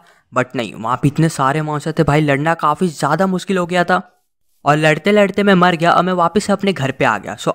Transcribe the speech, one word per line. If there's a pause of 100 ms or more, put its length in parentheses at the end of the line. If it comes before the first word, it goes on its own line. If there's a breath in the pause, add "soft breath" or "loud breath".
(320 soft breath)
But
नहीं,
वहाँ
पे
इतने
सारे
मॉन्स्टर
थे
भाई,
लड़ना
काफी
ज्यादा
मुश्किल
हो
गया
था। (640)
और
लड़ते
लड़ते
मैं
मर
गया
और
मैं
वापस
से
अपने
घर
पे
आ
गया।
So